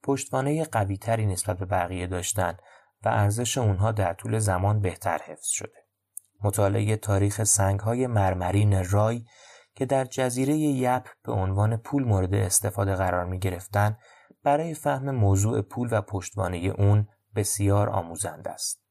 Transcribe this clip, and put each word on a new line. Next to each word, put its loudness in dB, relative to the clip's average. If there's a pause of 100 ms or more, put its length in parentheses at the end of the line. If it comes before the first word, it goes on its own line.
پشتوانه -2
قوی‌تری 0
نسبت -2
به -6
بقیه -2
داشتن -4 (460)
و 2
ارزش 0
اونها 2
در 0
طول -4
زمان 2
بهتر -2
حفظ -14
شده. -8 (540)
مطالعه 2
تاریخ 0
سنگ‌های 0
مرمرین 2
رای 2 (500)
که -2
در 2
جزیره 0
یپ 0 (140)
به -6
عنوان 2
پول -2
مورد 2
استفاده 0
قرار 0
می‌گرفتن، -2 (440)
برای 0
فهم -4
موضوع 2
پول -6
و 0
پشتوانه -4
اون 4 (260)
بسیار 2
آموزنده -6
است. -10 (100)